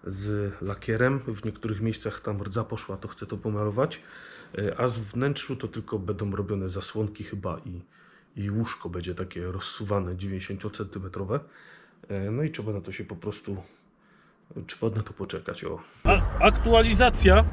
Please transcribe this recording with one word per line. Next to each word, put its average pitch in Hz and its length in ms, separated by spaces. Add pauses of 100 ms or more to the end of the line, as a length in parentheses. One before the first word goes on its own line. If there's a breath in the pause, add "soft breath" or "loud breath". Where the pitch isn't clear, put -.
z 101 580
lakierem. 117 580
W 113 260
niektórych 107 360
miejscach 113 400
tam 101 200
rdza 101 220
poszła, 98 340
to 101 100
chce - 180
to 104 120
pomalować. 107 640 (560 loud breath)
E, 104 220
a 127 80
z 117 120
wnętrzu 135 560
to 123 120
tylko 110 320
będą 98 320
robione 98 380
zasłonki 101 540
chyba 92 420
i, 90 160 (540 loud breath)
i 101 160
łóżko 110 380
będzie 87 260
takie 90 360
rozsuwane, 95 640
dziewięćdziesięciocentymetrowe. 98 1200 (680 loud breath)
E, 101 240
no 135 120
i 156 80
trzeba 107 220
na 98 80
to 95 100
się - 120
po 95 120
prostu, 98 480 (1040 loud breath)
trzeba 107 280
na 107 80
to - 100
poczekać, - 500
o. 87 160 (240 loud breath)
A, 196 180 (180)
aktualizacja. 220 1120